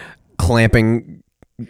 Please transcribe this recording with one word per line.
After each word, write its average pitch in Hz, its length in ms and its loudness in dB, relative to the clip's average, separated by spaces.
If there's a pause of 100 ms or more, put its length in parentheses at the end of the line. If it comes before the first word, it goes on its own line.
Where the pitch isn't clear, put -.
(380)
clamping 113 840 0 (480)